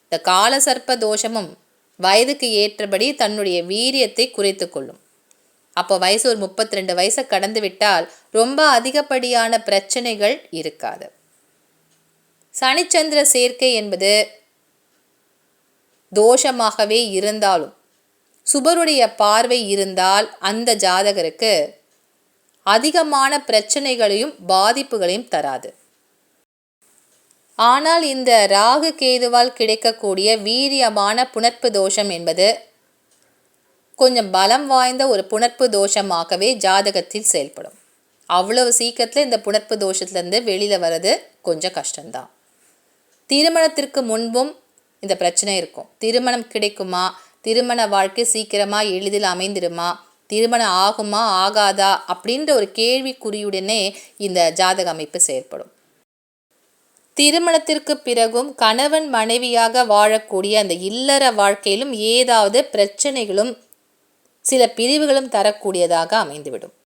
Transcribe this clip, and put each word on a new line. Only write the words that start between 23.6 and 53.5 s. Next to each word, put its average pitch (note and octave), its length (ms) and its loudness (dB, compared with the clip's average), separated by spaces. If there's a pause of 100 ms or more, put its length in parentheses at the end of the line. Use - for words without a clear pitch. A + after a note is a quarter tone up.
பாதிப்புகளையும் G#3 840 0
தராது. C#3 400 -6 (1900)
ஆனால் D4 480 4
இந்த C4 240 0 (160)
ராகு A#3+ 480 4
கேதுவால் B3 640 2
கிடைக்கக்கூடிய A3 680 0 (100)
வீரியமான A#3 920 0
புணர்ப்பு A#3 400 -2
தோஷம் G3 400 0
என்பது E3+ 380 0 (1500)
கொஞ்சம் B3 320 2
பலம் G3+ 380 2
வாய்ந்த B3+ 400 2
ஒரு G3+ 160 2
புணர்ப்பு A#3+ 440 0
தோஷமாகவே G3 800 0 (100)
ஜாதகத்தில் G3 720 0
செயல்படும். - 460 -6 (540)
அவ்வளவு A3 480 2
சீக்கிரத்துல A#3+ 480 -2
இந்த A#3 140 -2
புணர்ப்பு G#3 360 -4
தோஷத்திலிருந்து F#3+ 680 -4
வெளியில G3+ 340 -2
வர்றது E3+ 340 -2 (300)
கொஞ்சம் F3 360 -4
கஷ்டம்தான். - 500 -12 (1040)
திருமணத்திற்கு D4+ 720 0
முன்பும் A#3 480 -2 (520)
இந்த F#3+ 140 -2
பிரச்சனை F3+ 400 -2
இருக்கும். - 320 -8 (100)
திருமணம் A#3+ 520 -2
கிடைக்குமா, G3 540 -4 (380)
திருமண A#3+ 440 0
வாழ்க்கை G3 400 0
சீக்கிரமா G#3 640 -2
எளிதில் G3 400 -2
அமைந்திருமா, F3+ 580 -4 (420)
திருமணம் A3+ 460 0
ஆகுமா G#3 440 0 (180)
ஆகாதா G3 520 2 (160)
அப்படின்ற B3+ 480 -4
ஒரு A3 120 2 (100)
கேள்விக்குறியுடனே A3 1040 -4 (380)